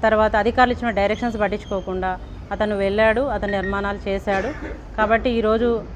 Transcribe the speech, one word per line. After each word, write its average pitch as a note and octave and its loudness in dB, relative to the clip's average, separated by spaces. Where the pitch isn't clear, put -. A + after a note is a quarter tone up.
తర్వాత G#3+ 4
అధికారులు A#3+ 4
ఇచ్చిన A#3+ -2
డైరెక్షన్స్ G#3+ 0
పట్టించుకోకుండా F#3 -2
అతను G#3 -2
వెళ్ళాడు, G#3+ 2
అతను G#3 -2
నిర్మాణాలు G3+ -2
చేశాడు. G3 0
కాబట్టి A3 2
ఈరోజు, A3+ 2